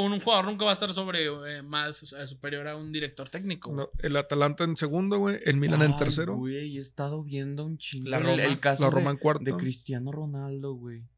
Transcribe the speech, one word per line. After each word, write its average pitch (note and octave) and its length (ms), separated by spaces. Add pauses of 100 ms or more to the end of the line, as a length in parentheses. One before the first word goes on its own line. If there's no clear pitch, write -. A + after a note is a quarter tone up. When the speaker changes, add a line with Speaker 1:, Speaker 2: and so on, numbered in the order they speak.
Speaker 1:
un, G3+ 80
un G3+ 80
jugador G#3 240
nunca G#3 220
va G#3 60
a - 20
estar F#3+ 180
sobre, F3+ 360
eh, D3 340
más, D3 420
o - 20
sea, C#3 220
superior C#3+ 400
a D3+ 80
un D#3 160
director C#3+ 380
técnico, F#3 420
güey. C#3 140
Speaker 2:
No, - 40 (100)
el C#3+ 180
Atalanta C#3+ 480
en E3 100
segundo, F#3 440
güey, G3+ 260
el C#3 100
Milan D3+ 280
en D3 100
Speaker 3:
Ay, - 60
Speaker 2:
tercero. D3+ 360
Speaker 3:
güey, C#3 420
he C#3 40
estado C#3+ 420
viendo C#3+ 420
un D#3 120
chingo C3 320
Speaker 1:
La C3 80
Speaker 3:
el, B2+ 80
Speaker 1:
Roma. C3 180
Speaker 3:
el C3+ 160
caso C#3 240
Speaker 2:
La C3+ 60
Roma C#3 220
Speaker 3:
de, - 20
Speaker 2:
en C#3 60
cuarto. D3 260
Speaker 3:
de C3+ 100
Cristiano C3 560
Ronaldo, C#3 600
güey. A#2+ 320 (120)